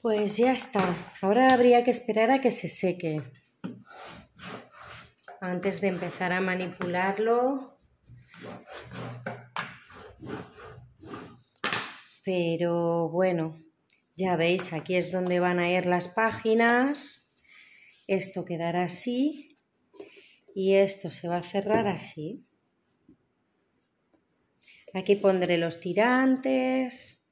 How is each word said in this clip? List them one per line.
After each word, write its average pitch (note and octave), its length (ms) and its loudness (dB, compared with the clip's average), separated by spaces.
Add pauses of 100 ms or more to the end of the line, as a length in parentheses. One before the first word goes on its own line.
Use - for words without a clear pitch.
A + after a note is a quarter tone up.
Pues G#3 360 0
ya B3 160 4
está. F#3 580 -2 (100)
Ahora B3 320 6
habría A#3+ 300 8
que B3 80 2
esperar A3 400 2
a C4+ 80 4
que B3+ 120 4
se E3+ 180 -6
seque E3+ 520 -2 (2250)
antes F3+ 400 -4
de G3+ 80 2
empezar F3+ 420 -4
a F3+ 80 0
manipularlo. F#3+ 1400 -2 (4000)
Pero E3+ 840 0
bueno, E3 480 0 (580)
ya F3+ 220 0
veis, F3 340 0
aquí E3 240 -4
es F3+ 160 0
donde F3+ 300 0
van F3+ 180 2
a F3 100 0
ir F#3 160 0
las F3+ 220 0
páginas. A#3 1300 0 (760)
Esto F#3+ 380 -4
quedará E3+ 380 -2
así B3 760 -4 (960)
y F#3+ 200 4
esto G3 360 2
se - 160 -10
va F3 100 -2
a E3+ 60 -4
cerrar G#3 440 0
así. F3 580 -8 (2500)
Aquí F#3+ 240 2
pondré F#3 400 4
los E3 240 -2
tirantes. B3+ 1400 0 (120)